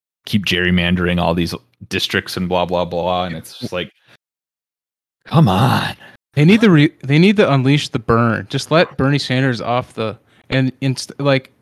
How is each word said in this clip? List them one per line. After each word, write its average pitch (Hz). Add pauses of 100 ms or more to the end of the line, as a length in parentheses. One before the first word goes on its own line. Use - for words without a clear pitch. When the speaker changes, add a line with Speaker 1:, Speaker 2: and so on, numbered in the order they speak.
(260)
Speaker 1:
keep 101
gerrymandering 87
all 85
these 87 (340)
districts -
and 92
blah, 87
blah, 87
blah, 87
and 85
it's -
just 120
like, 90 (1300)
come 151
on. 107 (380)
Speaker 2:
They 147
need 214
to 226
re-, 156
they 139
need 190
to 196
unleash 139
the 123
burn. 113
Just -
let 160
Bernie 139
Sanders 127
off 123
the, 110 (320)
and 131 (100)
inst-, -
like, 139 (100)